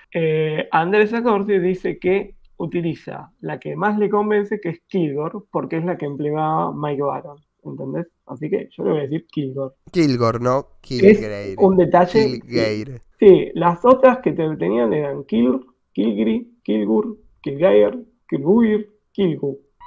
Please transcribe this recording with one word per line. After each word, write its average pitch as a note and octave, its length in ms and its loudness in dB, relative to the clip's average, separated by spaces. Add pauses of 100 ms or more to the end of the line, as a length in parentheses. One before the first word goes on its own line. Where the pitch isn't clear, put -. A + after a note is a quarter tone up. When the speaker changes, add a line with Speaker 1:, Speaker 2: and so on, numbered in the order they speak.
(140)
Speaker 1:
eh, D#3 580 -2
Andrés G#3 420 2
Acorsi G#3 460 0
dice F#3 400 -2
que G3 360 -2 (220)
utiliza - 840 -8
la D#3 200 -10
que D3+ 160 -10
más G#3 220 -2
le G#3 120 0
convence, G#3 520 0
que E3+ 80 -6
es D#3+ 180 -10
Kilgore, D#3 520 -4 (100)
porque D#3+ 280 -6
es E3 80 -4
la F3 120 -4
que D3+ 80 -8
empleaba D#3 680 -4
Mike D3 280 -6
Baron, C#3+ 360 -6 (260)
¿entendés? C#3 440 -10 (200)
Así C#3+ 220 -10
que - 220 -4
yo F3 120 -12
le F#3+ 80 -2
voy D#3 80 0
a C#3+ 40 -4
decir D3+ 240 -6
Kilgore". C3+ 480 -8 (160)
Speaker 2:
Kilgore, A#2+ 480 0
¿no? B2+ 200 0 (240)
Speaker 1:
Es - 60 -20 (280)
Speaker 2:
Kilgrave. G3+ 400 -8
Speaker 1:
un F#3+ 200 4
detalle. D#3 640 2
Speaker 2:
Kilgrave. A#2 600 -4 (180)
Speaker 1:
Sí, F3+ 340 8
las E3+ 320 -2
otras B3+ 340 6
que - 140 -2
te-, D#3 240 -2
tenían G#3+ 360 0
eran C#3+ 300 -4
Kil-, B3 420 0 (280)
Kilgri, A2 720 -2
Kilgur, G#2+ 540 -2 (240)
Kilgair, G3+ 560 2 (320)
Kilguir, G#3+ 580 2 (240)
Kilgu. C#3+ 480 -2 (280)